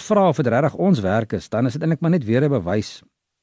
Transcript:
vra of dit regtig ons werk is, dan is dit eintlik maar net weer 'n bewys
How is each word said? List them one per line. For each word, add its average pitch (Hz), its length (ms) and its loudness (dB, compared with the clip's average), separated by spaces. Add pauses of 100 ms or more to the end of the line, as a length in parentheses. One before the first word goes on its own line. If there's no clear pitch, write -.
vra 202 220 4
of 135 100 2
dit 120 100 -2
regtig 131 280 2
ons 170 240 2
werk 104 340 0
is, 92 160 -6
dan 113 160 0
is 120 80 -2
dit - 80 -8
eintlik 160 200 -2
maar 170 120 0
net 151 120 -2
weer 117 180 2
'n 151 60 2
bewys 101 520 -4 (420)